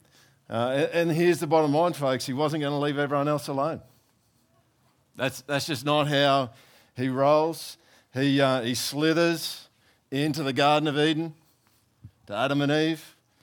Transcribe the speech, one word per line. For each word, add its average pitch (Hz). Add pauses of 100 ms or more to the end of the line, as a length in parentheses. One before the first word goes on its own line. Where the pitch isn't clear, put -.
(500)
Uh, 123
and, 170
and 156
here's 175
the 160
bottom 156
line, 170
folks. 135
He 135
wasn't 147
gonna 143
leave 143
everyone 143
else 147
alone. 139 (1300)
That's, 127
that's 139
just 139
not 147
how 139 (440)
he 131
rolls. 151 (360)
He, 139
uh, 131
he 120
slithers 160 (420)
into 143
the 135
Garden 147
of 143
Eden 160 (920)
to 101
Adam 139
and 143
Eve, 156 (280)